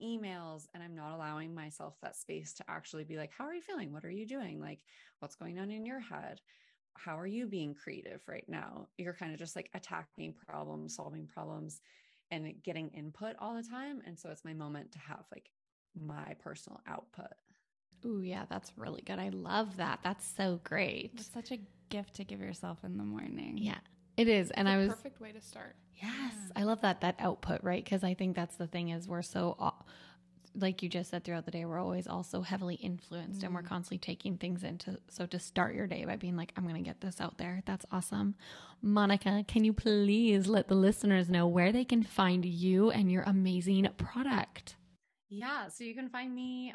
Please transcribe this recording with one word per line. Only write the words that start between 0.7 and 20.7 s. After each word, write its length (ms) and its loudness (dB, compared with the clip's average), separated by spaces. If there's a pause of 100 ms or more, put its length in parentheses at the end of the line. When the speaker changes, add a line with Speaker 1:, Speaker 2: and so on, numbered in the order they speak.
Speaker 1:
and 80 -14
I'm 140 -14
not 180 -10
allowing 400 -8
myself 480 -12
that 140 -8
space 400 -10
to 140 -14
actually 340 -8
be 140 -10
like, 200 -8
"How 80 -8
are 80 -10
you 80 -10
feeling? 320 -8
What 120 -12
are 60 -10
you 140 -8
doing? 340 -8
Like, 200 -12 (400)
what's 160 -12
going 240 -10
on 100 -6
in 160 -8
your 140 -8
head? 420 -12 (540)
How 240 -8
are 80 -6
you 180 -4
being 300 -4
creative 520 -12
right 200 -12
now?" 400 -10 (100)
You're 160 -6
kinda 240 -8
just, 180 -10
like, 180 -10
attacking 600 -10
problems, 640 -10
solving 320 -10
problems, 540 -12 (500)
and 220 -8 (100)
getting 260 -6
input 500 -10
all 140 -8
the 100 -8
time. 420 -10
And 120 -14
so 120 -14
it's 160 -14
my 80 -8
moment 400 -10
to 60 -16
have, 320 -12
like, 200 -20 (420)
my 460 -10
personal 480 -14
output. 460 -12 (720)
Speaker 2:
Ooh, 160 -4
yeah, 260 -6
that's 300 -10
really 240 -8
good. 180 -8
I 100 -4
love 480 -2
that. 260 -2
That's 220 -2
so 380 -2
great. 520 -2